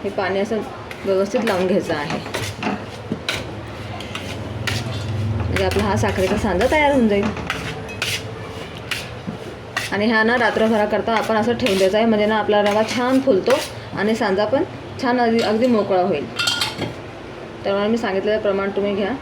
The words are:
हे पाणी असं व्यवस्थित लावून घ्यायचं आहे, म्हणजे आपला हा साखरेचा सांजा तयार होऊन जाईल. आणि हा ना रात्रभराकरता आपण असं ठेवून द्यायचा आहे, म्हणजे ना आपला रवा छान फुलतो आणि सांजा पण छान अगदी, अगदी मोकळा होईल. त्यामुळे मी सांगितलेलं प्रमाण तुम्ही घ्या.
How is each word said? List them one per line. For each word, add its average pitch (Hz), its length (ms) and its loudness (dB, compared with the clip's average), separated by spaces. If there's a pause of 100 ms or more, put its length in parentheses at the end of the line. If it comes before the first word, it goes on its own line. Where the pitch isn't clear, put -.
हे 202 60 -2
पाणी 196 300 -2
असं 214 180 0 (480)
व्यवस्थित 202 380 2
लावून 190 240 2
घ्यायचं 175 260 2
आहे, 151 260 -4 (3250)
म्हणजे - 280 0
आपला 190 180 0
हा 202 120 2
साखरेचा 196 420 2
सांजा 202 340 2
तयार 302 200 4
होऊन 254 160 4
जाईल. 202 180 4 (2750)
आणि 202 140 0
हा 226 180 6
ना 233 140 4
रात्रभराकरता 214 760 2
आपण 214 220 2
असं 220 180 2
ठेवून 226 240 2
द्यायचा 190 200 4
आहे, 226 100 4
म्हणजे 208 180 4
ना 214 100 2
आपला 208 260 4
रवा 208 200 4 (140)
छान 254 240 4
फुलतो 233 320 4 (460)
आणि 214 180 2
सांजा 208 300 2
पण 269 180 2 (380)
छान 247 200 2
अगदी, 233 180 4
अगदी 220 280 2
मोकळा 196 340 4
होईल. 160 240 0 (1400)
त्यामुळे 202 240 0
मी 233 100 2
सांगितलेलं 208 420 0
प्रमाण 196 300 0
तुम्ही 202 260 -2
घ्या. 196 160 -2 (100)